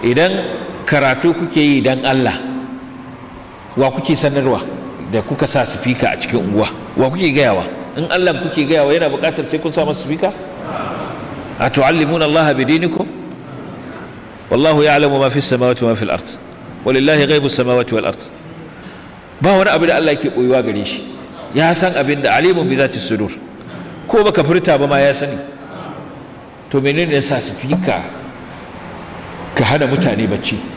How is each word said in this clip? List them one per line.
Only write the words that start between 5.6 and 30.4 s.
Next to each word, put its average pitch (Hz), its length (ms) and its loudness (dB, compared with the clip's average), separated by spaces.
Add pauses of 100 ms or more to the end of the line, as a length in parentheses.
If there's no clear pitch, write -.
sifika 123 480 0
a - 40 -4
cikin - 280 -2
unguwa? 101 240 2 (260)
Wa 131 140 4
kuke 165 240 0
gayawa? 113 320 2 (320)
In 160 140 -2
Allah 180 260 2
kuke 151 320 -2
gayawa, 147 240 4
yana 165 160 4
buƙatar 151 400 -2
sai - 80 -2
kun 160 160 -2
sa 170 120 2
masa - 200 -4
sifika? 165 240 0 (1300)
"أتعلمون 151 640 4
الله 156 320 4
بدينكم؟ 160 520 2 (1500)
والله 147 240 4 (100)
يعلم 147 340 4
ما 135 100 4
في 123 120 -2
السماوات 123 420 2
وما 113 140 2
في 104 80 -2
الأرض. 87 220 -4 (580)
ولله 139 400 4
غيب 147 200 4
السماوات 123 480 2
والأرض." - 280 -2 (1200)
Ba 180 160 6
wani 190 120 4
abu 165 160 4
da 160 120 4
Allah 151 200 4
yake 143 160 0
ɓoyuwa 127 320 4
gare 104 200 -2
shi. - 160 -8 (520)
Ya 160 200 4
san 175 200 0
abin 143 280 0
da, 117 160 2
alimun 170 320 2
bi 131 80 2
zati 131 220 0
sudur. 104 300 -2 (760)
Ko 214 160 4
baka 190 200 4
furta 170 360 4
ba 143 80 2
ma 143 100 4
ya 139 160 6
sani. 143 240 -4 (1300)
To, 139 120 2
menene 147 320 0
yasa 139 280 0
sifika 131 600 -2 (1500)
ka - 80 2
hana 254 240 4
mutane 143 400 2
bacci? 147 300 -2 (200)